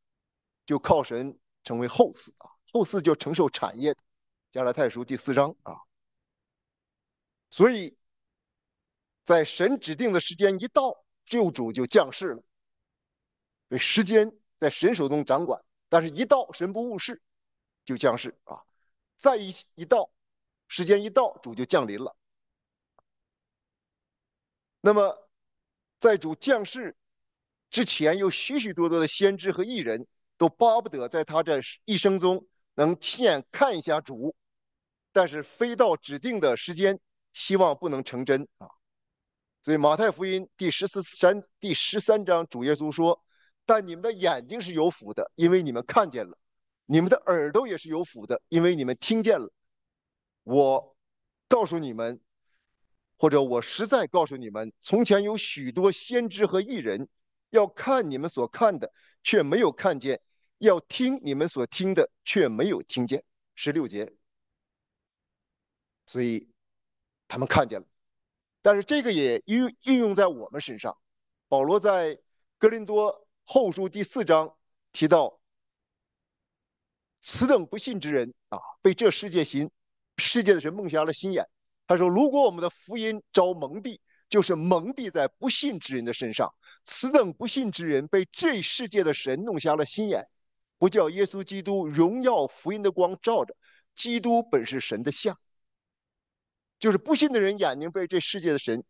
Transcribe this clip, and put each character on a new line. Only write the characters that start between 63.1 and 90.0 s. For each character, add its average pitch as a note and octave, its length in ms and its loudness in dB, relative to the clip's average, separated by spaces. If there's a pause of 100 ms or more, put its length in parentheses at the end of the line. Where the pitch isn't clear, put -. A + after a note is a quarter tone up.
十 - 160 -6
六 D3 160 -2
节。 G2+ 260 -10 (1900)
所 - 160 -8
以 A#2 300 -4 (800)
他 - 100 -10
们 C3+ 80 -2
看 C#3 220 2
见 G#2 120 -10
了。 - 60 -18 (800)
但 G#3 120 6
是 G3+ 80 -2
这 D4 180 0
个 A3+ 100 0
也 C3 340 2
应-， A#3+ 360 0
应 C4 160 4
用 G#3+ 160 2
在 F#3+ 140 4
我 A#2 220 -8
们 D3 100 -8
身 A2+ 180 -12
上。 A2 180 -8 (520)
保 C#3 160 4
罗 F#3+ 160 4
在 F3+ 360 2 (420)
哥 A3 100 6
林 A3+ 180 0
多 G#3+ 400 0 (180)
后 A3+ 280 4
书 F#3 160 -4
第 G3 160 -6
四 A#3 200 -6
章 D#3+ 300 2 (380)
提 D#3 160 2
到 D3+ 320 4 (1800)
，“此 - 280 -2
等 G#3 180 4
不 - 100 -10
信 A3 220 -6
之 D3+ 140 -6
人 B2+ 200 0 (180)
啊， G2+ 100 -10 (200)
被 F#3+ 140 6
这 A3 160 4
世 G3+ 180 -4
界 E3+ 140 2
行， C#3+ 260 -4 (500)
世 - 260 0
界 G3 100 8
的 D#3+ 60 2
神 C#3+ 120 -6
蒙 G3 160 -8
瞎 D#3 160 2
了 D#3+ 80 0
心 F#3+ 200 -6
眼。” D3+ 120 -2 (440)
他 F3+ 80 6
说 F3+ 120 2
，“如 B3+ 220 4
果 C#4 120 2
我 G#3+ 100 4
们 E3+ 100 -8
的 E3+ 80 -2
福 - 260 -14
音 A3 240 -4 (120)
遭 F#3 200 4
蒙 D#3+ 300 -8
蔽， A#3 160 -12 (300)
就 G#3 120 4
是 F3+ 140 0
蒙 F3 380 0
蔽 A#3+ 180 -8
在 D3 160 0
不 B3 240 -6
信 C#4+ 300 -2
之 C3 160 -10
人 A#2 80 -6
的 A#2 80 -4
身 A2+ 200 -6
上。 - 200 -2 (320)
此 - 260 -4
等 A#3 220 4
不 A#3+ 160 -8
信 C4 240 -4
之 E3 160 -6
人 C#3+ 180 0
被 F#3+ 240 2
这 C4+ 320 -2
世 - 260 -4
界 G3+ 140 0
的 D#3 100 0
神 C3+ 300 -4
弄 G#3 160 -6
瞎 D3+ 160 0
了 D3+ 100 0
心 G#3+ 240 -4